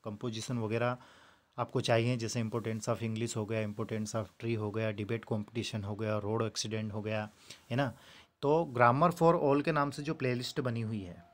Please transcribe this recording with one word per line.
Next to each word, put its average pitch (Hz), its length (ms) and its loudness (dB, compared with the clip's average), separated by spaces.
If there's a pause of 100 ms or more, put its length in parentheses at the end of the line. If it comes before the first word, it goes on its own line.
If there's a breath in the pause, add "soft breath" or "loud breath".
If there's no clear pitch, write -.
कंपोजिशन 113 540 -6
वगैरह 117 400 0 (600 loud breath)
आपको 123 240 -2
चाहिए, 117 360 4
जैसे 113 260 -2
importance 110 460 -4
of 113 100 0
English 113 360 -2
हो 110 100 -2
गया, 110 220 -2
importance 107 480 -6
of 107 100 -2 (160)
tree 117 160 -2
हो 107 140 -2
गया, 110 200 -2
डिबेट 107 340 -4
कॉम्पिटिशन 110 580 -4
हो 101 120 -4
गया, 107 220 -2
रोड 107 260 -2
एक्सीडेंट 110 500 -4
हो 110 80 -4
गया, 107 280 -4 (400 loud breath)
है 120 60 -2
ना, 139 180 0 (480 loud breath)
तो 147 360 2
grammar 123 340 8 (100)
for 165 220 6
all 143 200 6
के 165 80 0
नाम 143 200 2
से 147 120 -10
जो 156 100 -2
प्लेलिस्ट 123 460 -2
बनी 120 220 0
हुई 110 200 -4
है 87 220 -12 (100)